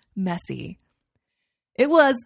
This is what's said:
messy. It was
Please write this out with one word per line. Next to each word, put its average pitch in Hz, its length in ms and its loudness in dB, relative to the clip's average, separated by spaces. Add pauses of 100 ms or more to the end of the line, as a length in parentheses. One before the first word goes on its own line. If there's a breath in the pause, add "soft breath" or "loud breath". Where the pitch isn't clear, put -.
(160)
messy. 175 640 -8 (960)
It 285 160 0
was 277 340 4